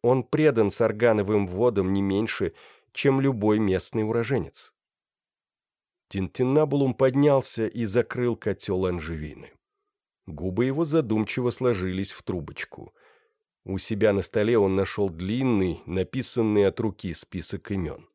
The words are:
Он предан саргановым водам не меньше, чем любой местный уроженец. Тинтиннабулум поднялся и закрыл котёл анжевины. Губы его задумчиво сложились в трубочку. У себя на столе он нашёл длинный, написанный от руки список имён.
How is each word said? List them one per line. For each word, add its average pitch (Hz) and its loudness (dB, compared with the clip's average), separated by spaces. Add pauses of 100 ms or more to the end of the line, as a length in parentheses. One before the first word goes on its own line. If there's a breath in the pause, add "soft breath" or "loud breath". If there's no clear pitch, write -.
Он 123 4
предан 135 4
саргановым 107 2
водам 98 2
не 98 2
меньше, 98 0 (380 loud breath)
чем 135 2
любой 107 2
местный 104 0
уроженец. 113 -4 (1400)
Тинтиннабулум 131 0
поднялся 135 2
и 117 -4
закрыл 117 0
котёл 95 -4
анжевины. 80 -6 (760)
Губы 92 -2
его 139 0
задумчиво 123 0
сложились 95 -2
в - -14
трубочку. - -10 (680 soft breath)
У 95 -4
себя 104 2
на 98 0
столе 113 0
он 95 4
нашёл 98 0
длинный, 98 0
написанный 104 0
от - -2
руки 101 -6
список - -8
имён. 92 -6